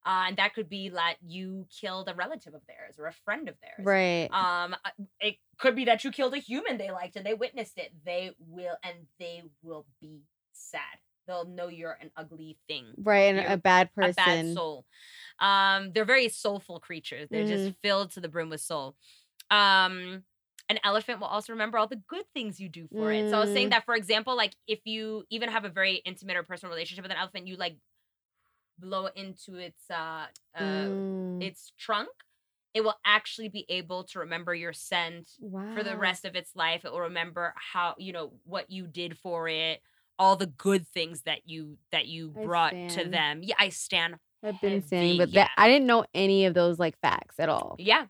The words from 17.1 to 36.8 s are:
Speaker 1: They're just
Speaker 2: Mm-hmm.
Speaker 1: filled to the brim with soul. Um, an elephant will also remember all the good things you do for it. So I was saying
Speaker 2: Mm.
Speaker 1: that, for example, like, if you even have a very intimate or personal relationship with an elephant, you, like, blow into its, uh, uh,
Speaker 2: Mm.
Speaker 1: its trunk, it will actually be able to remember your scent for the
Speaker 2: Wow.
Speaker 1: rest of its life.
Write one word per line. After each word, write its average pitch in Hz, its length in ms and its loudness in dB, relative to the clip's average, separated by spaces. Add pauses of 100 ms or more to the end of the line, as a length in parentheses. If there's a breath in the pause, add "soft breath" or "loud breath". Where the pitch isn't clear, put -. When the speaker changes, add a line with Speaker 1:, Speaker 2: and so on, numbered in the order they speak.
Speaker 1:
They're 214 160 0
just 208 180 0
Speaker 2:
Mm-hmm. 196 80 -2 (120)
Speaker 1:
filled 196 300 2
to 190 60 -14
the 175 80 -8
brim 160 220 -4
with 156 120 -8
soul. 139 340 -8 (560 soft breath)
Um, 190 720 6 (460)
an 214 140 0
elephant 214 360 0
will 202 80 -6
also 208 260 -4
remember 220 240 -2
all 220 100 4
the 220 200 -10
good 349 260 -8
things 220 260 -8
you 190 100 -12
do 165 180 -16
for 214 240 -2
it. 214 180 0
So 214 80 4
I - 40 6
was 208 120 2
saying 247 140 2
Speaker 2:
Mm. 208 40 2
Speaker 1:
that, 233 140 4
for 240 100 0
example, 214 400 0
like, 214 200 0 (120)
if 214 180 -4
you 220 440 -8
even 226 200 -4
have 214 160 -4
a 196 40 -6
very 190 280 0
intimate 185 400 -8
or 175 60 -2
personal 175 300 -12
relationship 175 300 -10
with 185 80 -10
an 156 60 -4
elephant, 185 300 -8
you, 185 100 -10
like, 175 180 -6 (1040)
blow 190 280 -6
into 190 480 -14
its, 175 340 -16
uh, 160 380 -8 (280)
uh, 165 60 -8
Speaker 2:
Mm. 190 840 -6
Speaker 1:
its - 340 -12
trunk, 226 320 -4 (640)
it 220 80 0
will 214 240 0
actually 214 440 2
be 196 200 -12
able 180 360 -6
to 185 140 -14
remember 170 360 -4
your 170 180 -8
scent 170 680 -6
for 208 440 -8
the 202 80 -4
Speaker 2:
Wow. 190 60 -6
Speaker 1:
rest 185 260 0
of 180 120 -8
its 180 200 -8
life. 170 300 -2